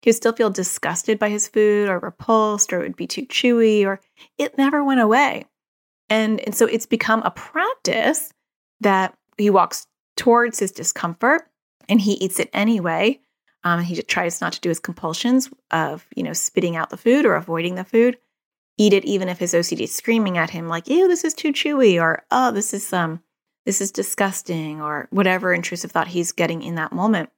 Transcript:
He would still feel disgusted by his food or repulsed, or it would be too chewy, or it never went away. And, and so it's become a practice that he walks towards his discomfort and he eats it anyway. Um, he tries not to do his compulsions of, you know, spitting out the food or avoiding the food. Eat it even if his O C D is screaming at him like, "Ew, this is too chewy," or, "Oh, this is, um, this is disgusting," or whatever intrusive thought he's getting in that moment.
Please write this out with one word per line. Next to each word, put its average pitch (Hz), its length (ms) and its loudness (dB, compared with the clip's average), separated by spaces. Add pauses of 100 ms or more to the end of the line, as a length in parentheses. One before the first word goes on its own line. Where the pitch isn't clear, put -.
He - 80 4
would 220 60 6
still 226 180 0
feel 226 160 2
disgusted 190 680 -4
by 214 100 0
his 208 180 -4
food 208 420 2
or 180 100 -2
repulsed, 208 720 0
or 180 80 -2
it - 80 -6
would 185 80 -10
be - 120 -10
too - 180 -8
chewy, 226 600 4
or 196 140 -2 (380)
it - 200 -4
never 285 260 2
went 269 180 2
away. 233 440 2 (640)
And, 220 320 0
and 208 120 -6
so 226 140 4
it's 226 180 -2
become 226 380 0
a 196 80 -2
practice - 1000 -2 (500)
that 190 340 2 (220)
he 208 120 2
walks - 380 2 (280)
towards 240 440 2
his 190 120 -2
discomfort 233 720 -2 (480)
and 214 100 6
he 202 140 2
eats 190 260 -4
it - 140 -2
anyway. 202 680 0 (440)
Um, 175 180 0
he 175 220 -6
tries 175 360 -4
not 170 140 -4
to - 80 -12
do 175 80 -4
his 165 100 -4
compulsions 240 720 -2 (220)
of, 156 340 -4 (100)
you - 60 -6
know, 160 120 -6
spitting 170 420 -2
out 160 160 -6
the 190 60 -12
food 262 280 4
or 202 80 4
avoiding 165 400 -4
the 185 100 -8
food. 240 340 2 (600)
Eat 208 160 6
it 196 120 2
even 190 220 -2
if 180 120 -6
his 175 160 -2
O 170 80 2
C 165 120 -4
D - 100 -6
is - 80 -10
screaming 214 440 0
at 170 140 -2
him 165 160 -10
like, 165 200 -6
"Ew, 349 200 4
this 349 180 0
is 311 80 -2
too - 180 -4
chewy," 262 480 2
or, 165 300 0
"Oh, 254 220 2
this 202 240 -4
is, - 180 -8
um, 165 300 -4 (420)
this 196 160 -2
is 196 100 -6
disgusting," 175 880 -6
or 151 280 -6
whatever 185 420 2
intrusive 175 400 -6
thought 165 180 -2
he's 175 220 -4
getting 165 300 -2
in 170 140 -10
that 156 180 -6
moment. 185 440 -2